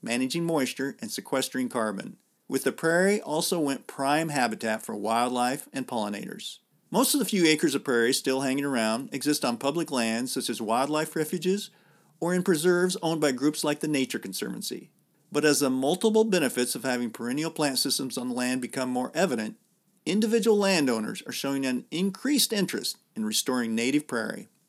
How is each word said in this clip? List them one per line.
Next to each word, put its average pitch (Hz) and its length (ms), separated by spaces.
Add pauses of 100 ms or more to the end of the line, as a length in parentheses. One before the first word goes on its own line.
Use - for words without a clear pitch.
managing 127 420
moisture, 139 560
and 110 120
sequestering 131 560
carbon. 104 480 (320)
With 135 140
the 180 80
prairie 175 500
also 165 380
went 139 300
prime 147 400
habitat 113 520
for - 140
wildlife 123 760
and 131 120
pollinators. - 760 (340)
Most 247 200
of 294 60
the 233 80
few 185 180
acres 156 300
of 139 80
prairie 120 300
still 131 300
hanging 139 220
around 123 480
exist 143 320
on 120 120
public 147 340
lands 120 400
such 123 180
as 120 140
wildlife 143 540
refuges 180 540 (500)
or 170 120
in 180 120
preserves 180 580
owned 160 180
by 147 120
groups 143 320
like 147 160
the 160 80
Nature 135 320
Conservancy. - 720 (420)
But 147 120
as 147 140
the 139 120
multiple 151 520
benefits 143 540
of 120 80
having 123 260
perennial 135 400
plant 147 300
systems 135 360
on 127 140
land 127 300
become 127 300
more 127 220
evident, 131 440 (480)
individual 214 520
landowners 147 720
are 147 60
showing 139 340
an 127 240
increased 196 600
interest 185 460 (180)
in 110 80
restoring 113 500
native 131 320
prairie. 113 400 (220)